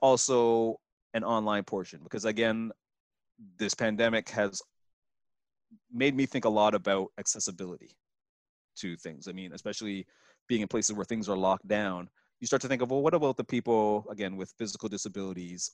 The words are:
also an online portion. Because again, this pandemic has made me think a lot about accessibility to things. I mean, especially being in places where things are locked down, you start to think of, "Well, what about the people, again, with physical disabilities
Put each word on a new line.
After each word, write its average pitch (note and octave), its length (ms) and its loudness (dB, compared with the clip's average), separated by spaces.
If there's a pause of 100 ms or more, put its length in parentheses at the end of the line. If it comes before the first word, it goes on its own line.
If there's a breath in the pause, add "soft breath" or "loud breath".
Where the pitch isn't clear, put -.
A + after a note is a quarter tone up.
also A#2 760 4 (360)
an A2 100 -2
online G#2+ 400 0
portion. F2+ 380 -6
Because G#2 240 -8
again, A2+ 440 0 (880)
this G#2 160 -2
pandemic A2+ 560 2
has G2+ 320 -2 (1300)
made C3+ 220 2
me C3 120 2
think B2 180 -4
a A2+ 40 2
lot G#2+ 260 4
about G2 340 0 (100)
accessibility F#2 800 -8 (800)
to F2 200 -8
things. D#2+ 320 -14
I F2+ 40 -10
mean, F#2 200 -12
especially G2+ 540 -8 (420 soft breath)
being A2+ 140 2
in G2+ 60 -4
places A2 260 2
where G2+ 100 -4
things A2 240 -4
are G2 80 0
locked F#2+ 300 2
down, F#2+ 420 -2 (320)
you A#2+ 60 -8
start C3+ 160 2
to B2+ 60 -6
think B2+ 140 0
of, B2 80 0
"Well, C#3 120 2
what D#3+ 120 4
about D3 220 2
the A#2+ 80 -4
people, A2 640 2
again, G2+ 260 -6
with F#2+ 160 -8
physical G#2 360 -8
disabilities F#2 840 -8